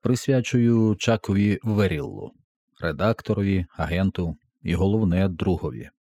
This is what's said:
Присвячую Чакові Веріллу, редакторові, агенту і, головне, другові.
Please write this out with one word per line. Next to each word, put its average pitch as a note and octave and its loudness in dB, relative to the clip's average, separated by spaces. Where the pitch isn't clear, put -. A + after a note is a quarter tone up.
Присвячую A#2 2
Чакові G#2 2
Веріллу, D#2+ -2
редакторові, G2 0
агенту F2 -2
і, F2 -2
головне, F#2+ 2
другові. D#2+ -4